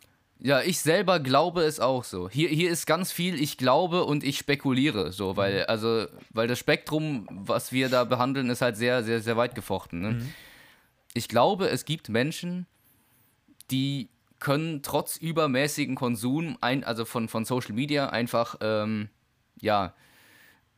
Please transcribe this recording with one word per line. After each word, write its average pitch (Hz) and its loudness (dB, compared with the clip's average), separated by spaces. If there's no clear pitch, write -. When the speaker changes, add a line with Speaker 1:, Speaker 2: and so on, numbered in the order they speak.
Speaker 1:
Ja, 131 4
ich 180 0
selber 175 4
glaube 151 2
es 151 0
auch 123 2
so. 92 -6
Hier, 139 0
hier 165 2
ist - -4
ganz 170 2
viel, 180 -2
ich 147 -2
glaube 160 4
und 147 0
ich 139 -2
spekuliere, 131 0
so, 95 -4
weil, 98 2
Speaker 2:
Mhm. - -2
Speaker 1:
also, 113 0
weil 113 0
das 120 -2
Spektrum, 151 -2
was 98 -4
wir 131 0
da 123 4
behandeln, 127 0
ist 123 -2
halt 123 2
sehr, 123 2
sehr, 113 0
sehr 110 0
weit 120 2
gefochten, 92 -6
ne? 107 -2
Speaker 2:
Mhm. 123 -8
Speaker 1:
Ich 117 -4
glaube, 170 4
es - -2
gibt 160 -6
Menschen, 175 -2
die 135 -2
können 147 0
trotz - -4
übermäßigen 147 0
Konsum 127 -2
ein-, 127 0
also 113 -4
von, 117 -4
von 113 -4
Social 123 -2
Media 143 0
einfach, 117 -2
ähm, 107 -2
ja, 101 0